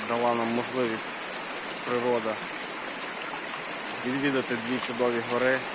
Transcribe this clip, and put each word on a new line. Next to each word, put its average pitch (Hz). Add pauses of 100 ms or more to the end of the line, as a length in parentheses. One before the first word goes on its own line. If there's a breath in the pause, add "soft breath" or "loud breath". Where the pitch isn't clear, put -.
дала 120
нам 117
можливість 120 (720)
природа 120 (1700)
відвідати 131 (100)
дві 123
чудові 120 (100)
гори, 127 (160)